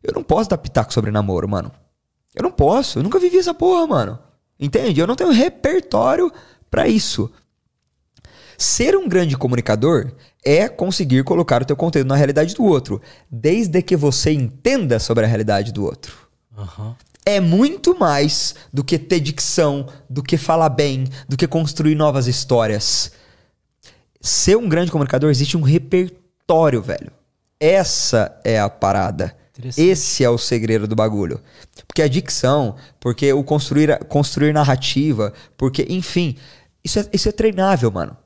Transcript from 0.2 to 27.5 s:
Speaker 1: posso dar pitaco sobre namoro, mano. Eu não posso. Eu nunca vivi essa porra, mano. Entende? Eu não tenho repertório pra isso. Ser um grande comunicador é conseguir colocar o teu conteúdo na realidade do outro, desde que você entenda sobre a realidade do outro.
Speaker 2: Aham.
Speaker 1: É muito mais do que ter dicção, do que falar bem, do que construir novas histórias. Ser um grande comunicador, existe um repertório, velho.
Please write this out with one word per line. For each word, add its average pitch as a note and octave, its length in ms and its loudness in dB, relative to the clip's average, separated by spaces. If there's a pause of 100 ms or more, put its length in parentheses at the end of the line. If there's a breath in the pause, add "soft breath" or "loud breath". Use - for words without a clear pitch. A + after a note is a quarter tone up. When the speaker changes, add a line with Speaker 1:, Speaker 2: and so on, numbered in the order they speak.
Speaker 1:
posso D#3+ 260 0
dar E3+ 120 -2
pitaco - 340 -4
sobre G#2+ 160 -2
namoro, G2+ 400 -2
mano. G2+ 220 -6 (640)
Eu - 80 -6
não F4+ 80 -2
posso. G3 480 2
Eu C3+ 40 0
nunca A3+ 140 -2
vivi F4+ 220 4
essa F4 160 -2
porra, E4+ 320 2
mano. A#2+ 320 -2 (400)
Entende? D#3+ 420 0
Eu F3 60 2
não B3 80 -2
tenho F4+ 160 0
repertório C#4+ 1000 0 (380 soft breath)
pra - 180 0
isso. G#3 440 -2 (1300 soft breath)
Ser - 380 0
um F#4+ 140 0
grande F3 280 0
comunicador B2 760 0 (320 soft breath)
é D#3 260 4
conseguir D3+ 540 0
colocar C#3 380 0
o C3 40 -4
teu C#3+ 100 -2
conteúdo D3+ 320 0
na C3+ 80 0
realidade D3 400 2
do B3+ 80 -2
outro, C3+ 380 0 (280 soft breath)
desde E3+ 520 0
que F3 160 0
você D3 340 0
entenda D3 680 0
sobre A2+ 260 0
a - 20 0
realidade G#2+ 460 0
do G#2 100 -6
outro. - 320 -10 (420)
Speaker 2:
Aham. G#2+ 380 -12 (300)
Speaker 1:
É G3+ 140 2
muito C#4 580 2
mais D3+ 560 0 (180 loud breath)
do C3+ 120 -4
que E3 160 0
ter F3+ 200 0
dicção, C#3+ 680 -2 (220 loud breath)
do C3 120 -6
que - 160 -2
falar D#3+ 320 2
bem, C3 360 -2 (220 loud breath)
do C#3 80 -2
que D#3+ 120 0
construir D#3 480 0
novas C#3 320 2
histórias. A2+ 840 -2 (1120 soft breath)
Ser - 360 2
um A#3 120 0
grande E3 220 0
comunicador, C#3+ 400 0
existe C#3+ 260 0
um D#3+ 40 0
repertório, D#3+ 1200 0
velho. - 300 -10 (480)